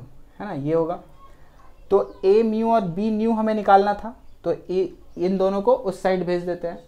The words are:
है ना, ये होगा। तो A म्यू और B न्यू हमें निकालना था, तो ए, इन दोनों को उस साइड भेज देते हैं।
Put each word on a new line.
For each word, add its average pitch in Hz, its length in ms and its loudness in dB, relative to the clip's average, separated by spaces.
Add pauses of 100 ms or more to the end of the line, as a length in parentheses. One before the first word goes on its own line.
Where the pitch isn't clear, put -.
(380)
है 196 80 -12
ना, 208 80 -10
ये 143 200 -4
होगा। 165 260 -2 (880)
तो 196 80 4 (260)
A 208 200 6
म्यू 220 280 0
और 196 220 0
B 214 180 -2
न्यू 220 200 0
हमें 220 220 0
निकालना 202 400 4
था, 214 200 -12 (300)
तो 170 80 0
ए, 180 360 -2 (300)
इन 185 200 0
दोनों 190 240 0
को 240 120 4
उस 190 280 -6
साइड 185 240 0
भेज 175 180 -2
देते 175 240 -6
हैं। 165 200 -10